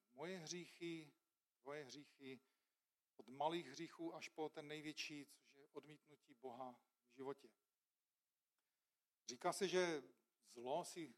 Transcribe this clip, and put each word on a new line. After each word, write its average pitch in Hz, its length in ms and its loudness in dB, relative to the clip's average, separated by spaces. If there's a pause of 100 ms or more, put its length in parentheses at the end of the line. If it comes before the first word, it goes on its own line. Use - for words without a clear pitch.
(120)
moje 170 260 -2
hříchy, 165 760 -4 (460)
tvoje 143 260 -4
hříchy, 131 560 -8 (760)
od 110 120 -12
malých 147 380 6
hříchů 165 480 -4
až 156 140 -6
po 156 200 2
ten 151 200 -6
největší, 147 580 -2
což - 280 -20
je 143 140 -20
odmítnutí 147 640 -12
Boha 123 460 -4 (300)
v - 40 -20
životě. 135 340 -2 (1800)
Říká 269 200 4
se, 196 160 4
že 170 340 6 (520)
zlo 131 300 2
si 147 340 -6